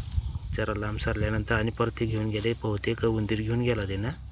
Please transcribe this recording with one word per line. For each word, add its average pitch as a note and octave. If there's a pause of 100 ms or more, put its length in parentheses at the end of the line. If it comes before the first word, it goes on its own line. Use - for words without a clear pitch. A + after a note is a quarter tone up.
(520)
जरा G#2+
लांब G#2+
सरल्यानंतर G#2+
आणि A2
परत A#2 (100)
ते A#2+
घेऊन A2
गेले, G#2+
बहुतेक A2+
उंदीर A2
घेऊन A#2
गेला A#2
ते F#2+
ना, G#2+ (220)